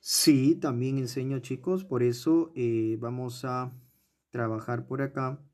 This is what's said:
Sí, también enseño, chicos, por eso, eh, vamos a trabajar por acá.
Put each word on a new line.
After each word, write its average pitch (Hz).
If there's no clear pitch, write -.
Sí, 143
también 131
enseño, 131
chicos, 185
por 123
eso, 160
eh, 113
vamos 123
a 127
trabajar 113
por 135
acá. 139